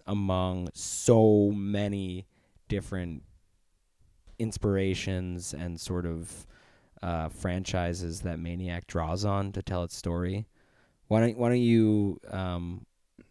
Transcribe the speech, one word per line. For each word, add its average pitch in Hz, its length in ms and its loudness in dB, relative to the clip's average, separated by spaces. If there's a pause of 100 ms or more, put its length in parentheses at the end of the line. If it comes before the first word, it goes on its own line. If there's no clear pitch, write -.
among 92 640 0
so 107 800 6
many 101 760 -4 (400)
different 90 540 -6 (1160)
inspirations 95 1120 -2
and 85 260 -8
sort 90 240 -4
of, 85 440 -8 (520)
uh, 82 280 -4
franchises 87 920 -4
that 82 180 -4
Maniac 87 480 -6
draws 85 360 -2
on 98 280 0
to 101 100 -6
tell 90 220 -2
its 85 100 -10
story. 90 540 -2 (580)
Why 110 140 4
don't, 117 180 2
why 120 120 4
don't 123 100 4
you, 107 580 6 (100)
um, 92 560 -6 (460)